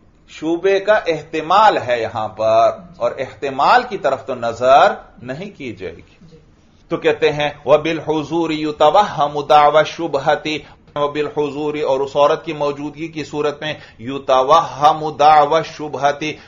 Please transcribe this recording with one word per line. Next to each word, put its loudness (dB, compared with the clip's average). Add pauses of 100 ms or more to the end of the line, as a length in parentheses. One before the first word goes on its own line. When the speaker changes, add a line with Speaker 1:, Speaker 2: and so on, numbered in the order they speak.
(400)
Speaker 1:
शुबे 0
का 0
इख्तिमाल 2
है -2
यहां -6
पर, 0
Speaker 2:
जी। -20
Speaker 1:
और -4
इख्तिमाल 0
की -10
तरफ -2
तो -6
नजर 2 (180)
नहीं -12
की -14
जाएगी। -16
Speaker 2:
जी। -20 (480)
Speaker 1:
तो -6
कहते 0
हैं, -6
"वबिल 2
हुजूरी -4
युतवहमु 0
दावा 6
शुबहती, -4 (300)
वबिल -4
हुजूरी", -4
और 0
उस -6
औरत 2
की -10
मौजूदगी -8
की -12
सूरत -6
में, -8 (220)
"युतवहमु 0
दावा 4
शुबहती", -4 (100)